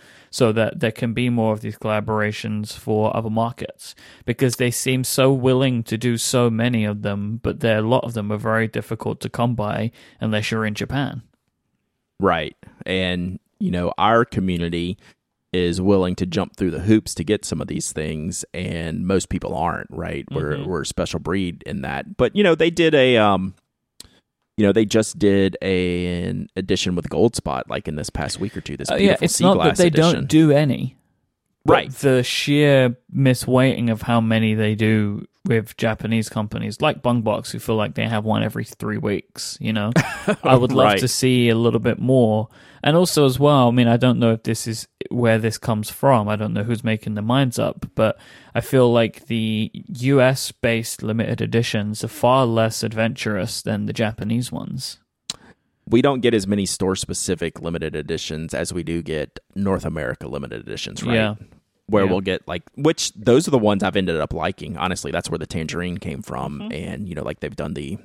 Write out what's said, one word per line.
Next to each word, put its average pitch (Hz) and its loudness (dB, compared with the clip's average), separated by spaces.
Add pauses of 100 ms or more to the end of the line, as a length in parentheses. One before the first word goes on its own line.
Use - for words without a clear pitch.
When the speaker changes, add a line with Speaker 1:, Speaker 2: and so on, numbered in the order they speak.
(300)
Speaker 1:
so 117 2
that 110 0
there 110 0
can 117 -4
be 123 0
more 110 2
of 107 -6
these 107 -10
collaborations 107 -2
for 107 0
other 113 -2
markets, - -6 (320)
because 120 0
they 123 0
seem 131 -2
so 135 4
willing 127 2
to - -2
do 117 0
so 120 2
many 117 0
of 104 -4
them, 104 -4
but 107 -4
there, 110 2
a 107 0
lot 120 2
of 117 -8
them 104 -4
are 107 -2
very 110 0
difficult 113 -6
to 117 -8
come 120 -2
by 110 -4 (300)
unless 107 -2
you're 110 -2
in 104 -4
Japan. 127 -6 (1000)
Speaker 2:
Right. 85 0 (280)
And, 92 -2 (200)
you 190 -2
know, 87 -2
our 117 4
community 87 -2 (540)
is 87 0
willing 92 2
to 90 -4
jump 87 -4
through 92 -2
the 80 -6
hoops 107 2
to 85 -6
get 101 0
some 80 -6
of - -8
these 80 -6
things, 78 -6
and 87 -6
most 95 0
people - -6
aren't, 82 -4
right? 82 -8
We're, 76 -4
Speaker 1:
Mm-hmm. 71 -8
Speaker 2:
we're 85 -4
a - -8
special 82 -6
breed 90 -4
in 67 -8
that. - -8
But, 127 2
you 202 4
know, 175 6
they 160 2
did 160 2
a, 127 6
um, 95 4 (1040)
you 107 4
know, 101 6
they 110 4
just 110 0
did 98 4
a, 90 0
an 95 -6
edition 95 -2
with 85 -4
Gold 101 2
Spot, 65 -6
like, 64 -6
in 76 -6
this 73 -8
past - -6
week 98 -6
or - -8
two, - -12
this - -10
Speaker 1:
Oh, - 0
yeah, - 0
Speaker 2:
beautiful 190 4
Speaker 1:
it's - 0
Speaker 2:
sea - 2
Speaker 1:
not 190 6
that - 2
Speaker 2:
glass 165 2
Speaker 1:
they 175 6
don't 156 4
Speaker 2:
edition. 131 -2
Speaker 1:
do 156 6
any. 139 0 (680)
But 151 6
Speaker 2:
Right. 135 4
Speaker 1:
the 131 2
sheer 139 4 (180)
misweighting 127 2
of 110 -2
how 117 2
many 110 2
they 107 2
do 107 2 (200)
with 110 0
Japanese 110 -2
companies, 110 -6
like 147 0
Bungbox, 120 0
who 117 -8
feel 113 -2
like 104 -2
they 113 -2
have 110 -2
one 107 0
every 113 -6
three 107 -8
weeks, - -6
you 110 -2
know? 107 -2
Speaker 2:
<laughs> - -2
Speaker 1:
I 131 6
would 123 2
love 131 6
Speaker 2:
Right. 101 4
Speaker 1:
to 127 2
see 127 2
a 113 4
little 117 2
bit 117 0
more. 113 2 (360)
And 151 4
also 160 4
as 127 2
well, 143 8
I - 6
mean, 120 6
I 117 6
don't 120 4
know 117 4
if 113 -2
this 113 -2
is 110 -6 (240)
where 113 4
this 110 0
comes 107 -2
from. 120 2
I 107 0
don't 107 -4
know 104 -2
who's 113 -4
making 110 -2
the 104 -4
minds 123 0
up, - -4 (100)
but 110 2 (380)
I 113 -2
feel 123 4
like 117 0
the 110 -2
U 135 0
S-based 120 0
limited 113 -2
editions 113 -2
are 113 -6
far 127 2
less 113 0
adventurous 113 -4
than 104 -4
the 104 -4
Japanese 113 -2
ones. - -10 (880)
Speaker 2:
We 117 6
don't 139 2
get 120 4
as 98 0
many 101 0
store-specific 92 -4
limited 80 -6
editions 80 -6
as 80 -4
we 85 -6
do 85 -4
get 76 -8 (160)
North 95 -2
America 76 -6
limited 62 -10
editions, - -10
right? 120 -2
Speaker 1:
Yeah. 107 0 (540)
Speaker 2:
Where 101 4
Speaker 1:
Yeah. 95 2
Speaker 2:
we'll 90 2
get, 92 -4
like, 87 -8 (120)
which 156 0
those 123 4
are 156 0
the 131 4
ones 104 2
I've 95 -2
ended 92 0
up 76 -4
liking. 82 -6
Honestly, 85 -4
that's 85 -6
where 82 -2
the 80 -8
Tangerine 85 -6
came 71 -10
from. 67 -8
Speaker 1:
Mm-hmm. - -12
Speaker 2:
And, 82 -10
you 82 -10
know, 76 -8
like, - -8
they've 73 -10
done 76 -8
the, 73 -8